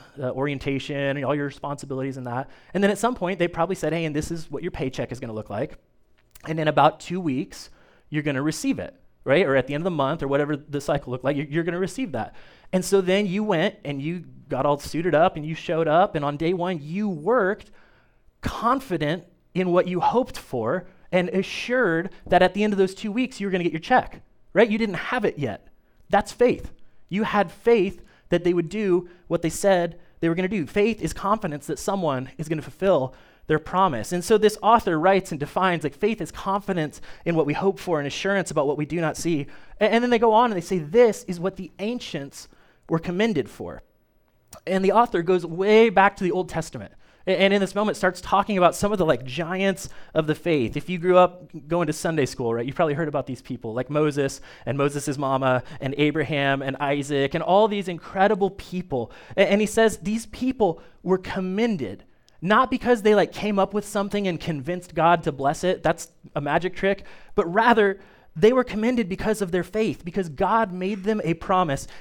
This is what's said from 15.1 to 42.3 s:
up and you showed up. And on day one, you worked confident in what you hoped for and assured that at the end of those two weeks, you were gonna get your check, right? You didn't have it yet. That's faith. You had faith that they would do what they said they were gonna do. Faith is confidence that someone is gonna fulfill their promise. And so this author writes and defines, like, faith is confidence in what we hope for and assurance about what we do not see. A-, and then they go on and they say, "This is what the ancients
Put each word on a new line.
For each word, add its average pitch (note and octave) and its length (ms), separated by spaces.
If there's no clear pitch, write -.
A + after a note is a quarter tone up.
up F3 220
and D3+ 80
you D#3+ 100
showed D#3+ 340
up. F#3 260
And D3 100
on D3 120
day D#3+ 160
one, F3+ 280
you F3+ 280
worked F#3+ 640
confident F#3 840
in F3+ 180
what F3+ 160
you F3+ 120
hoped - 380
for C3 480
and F3+ 200
assured G3 800
that F3+ 160
at F3+ 120
the G3+ 80
end G#3+ 100
of G3 60
those F#3+ 160
two G#3+ 160
weeks, A3+ 300
you G3+ 60
were F#3+ 40
gonna F3+ 140
get D#3+ 80
your D#3+ 80
check, - 400
right? G#3 180
You A3 80
didn't G#3 180
have A#3+ 280
it D#3 140
yet. B2 280
That's G3+ 220
faith. - 380
You G#3 160
had G3+ 260
faith G#3 520
that F3 160
they F3 100
would E3+ 140
do F#3 400
what E3 160
they D#3+ 80
said F3 480
they E3 80
were E3 60
gonna F#3 140
do. F#3 180
Faith G#3+ 340
is D#3+ 120
confidence F#3+ 540
that D3+ 120
someone D3+ 600
is D3+ 100
gonna D#3 140
fulfill D3 520
their D#3 140
promise. F3 500
And F3 140
so A3 140
this G#3 220
author G3+ 380
writes F#3+ 320
and D#3 80
defines, E3+ 460
like, C#3 100
faith G#3+ 260
is D#3+ 120
confidence F#3+ 680
in E3 120
what D3+ 100
we D3 60
hope F#3+ 260
for D#3+ 220
and C#3+ 60
assurance F#3+ 440
about D3 160
what C#3+ 100
we D3+ 100
do E3 140
not D#3 160
see. D#3+ 300
A-, G#3 40
and A3+ 180
then B3 80
they A#3 80
go A3+ 140
on A#3 180
and G3+ 60
they E3 100
say, F#3+ 120
"This G3 500
is F3 100
what F#3+ 160
the F#3+ 240
ancients G3 680